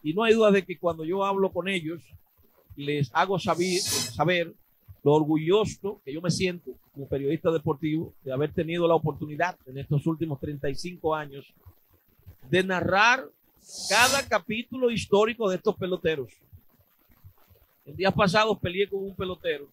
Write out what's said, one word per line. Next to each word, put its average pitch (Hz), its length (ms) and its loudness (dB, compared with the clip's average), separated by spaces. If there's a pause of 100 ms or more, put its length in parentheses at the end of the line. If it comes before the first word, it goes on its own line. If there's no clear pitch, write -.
Y 151 120 -2
no 208 80 0
hay 226 120 6
duda 220 180 6
de 196 120 4
que 180 140 -12
cuando 165 260 -2
yo 190 200 -2
hablo 196 280 0
con 175 140 -4
ellos, 175 340 -4 (760)
les 143 360 -2
hago 185 280 2
sabi-, 180 380 0
saber 170 760 -2 (480)
lo 143 100 6
orgulloso 160 920 2
que 135 80 -10
yo 156 80 -8
me 175 100 -2
siento 175 420 -4 (200)
como 139 160 -12
periodista 147 420 -2
deportivo 160 720 -2
de 131 100 -8
haber 147 200 -2
tenido 170 340 -2
la 165 80 4
oportunidad 151 640 -2 (100)
en 131 120 -14
estos 143 280 -2
últimos 160 320 -4
treinta 143 300 -8
y 139 80 -4
cinco 165 380 -4
años 139 380 -10 (960)
de 175 140 2
narrar 190 680 2 (600)
cada 254 400 4
capítulo 233 640 -2
histórico 220 580 2
de 185 80 0
estos 196 200 -2
peloteros. 160 560 -4 (1500)
El 147 120 -18
día 190 160 2
pasado 214 440 4
peleé 190 320 -2
con 196 140 -6
un 190 140 -10
pelotero. 180 560 -4